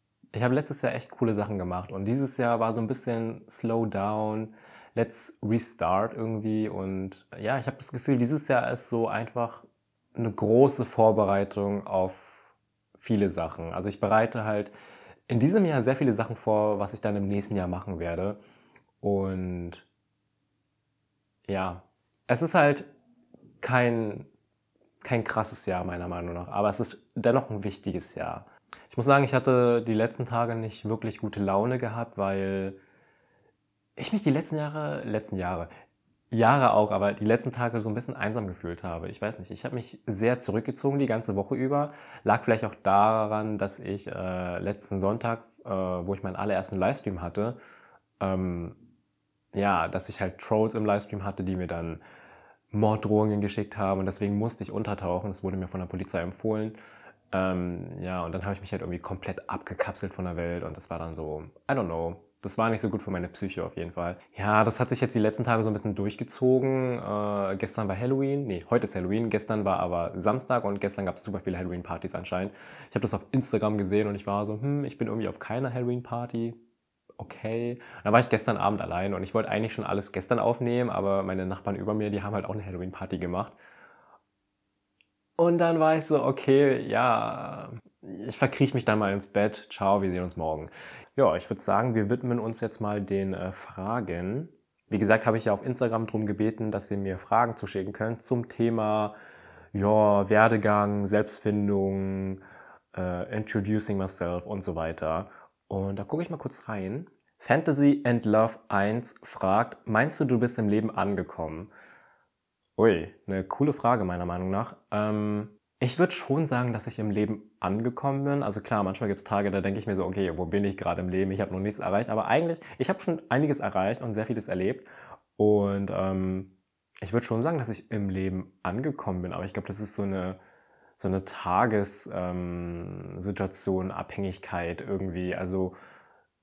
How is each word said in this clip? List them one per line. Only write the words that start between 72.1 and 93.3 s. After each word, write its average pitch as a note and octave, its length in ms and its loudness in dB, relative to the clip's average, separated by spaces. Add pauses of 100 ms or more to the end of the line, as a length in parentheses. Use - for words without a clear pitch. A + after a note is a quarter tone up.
anscheinend. F#2 400 -4 (360)
Ich - 60 -2
habe G#2 60 -2
das G#2+ 140 -2
auf F#2+ 160 -6
Instagram G#2+ 480 2
gesehen G2+ 280 2
und G2+ 60 -2
ich G2 140 -8
war G2+ 180 0
so, G#2+ 160 -6
„Hm, C#3+ 240 -2
ich - 140 -8
bin A2+ 80 -2
irgendwie A2 200 -2
auf - 120 -8
keiner B2 340 -4
Halloween-Party.“ A#2+ 800 -4 (640)
Okay. A#2+ 600 -6 (180)
Und - 80 -8
dann G#2+ 80 4
war A#2 60 10
ich B2 100 4
gestern G#2+ 280 2
Abend G2 240 2
allein F2+ 320 -2
und F#2 100 -4
ich G2 100 -6
wollte A2 160 2
eigentlich A2 240 -2
schon - 120 -6
alles - 260 -2
gestern A2+ 280 0
aufnehmen, A#2+ 500 2
aber G2 340 0
meine F#2+ 220 -2
Nachbarn F#2+ 300 -4
über G2 180 -2
mir, G#2+ 160 0
die G2+ 140 -2
haben G2+ 120 -4
halt G2 100 -2
auch - 80 -4
eine G#2 120 -8
Halloween-Party F#2 520 -6
gemacht. F2+ 360 -4 (1800)
Und E3+ 200 6
dann E3+ 220 4
war D#3+ 180 6
ich D#3 80 -2
so, C#3+ 180 2
„Okay, C3+ 640 6
ja, A2 840 0 (560)
ich - 100 -8
verkriech C3+ 360 2
mich B2 120 -2
dann G#2+ 140 4
mal G2 140 2
ins G2+ 140 -4
Bett. G#2 420 0
Ciao, G2 320 2
wir G2 80 0
sehen F2+ 140 -2
uns F2+ 140 -8
morgen.“ D#2+ 320 -4 (480)
Ja, G#2+ 180 6
ich - 140 -4
würd G2+ 120 -6
sagen, A2 340 2
wir G#2 140 2
widmen A#2+ 300 0
uns A2+ 220 -6
jetzt A2 180 -6
mal G#2 220 -2
den, G2 320 -2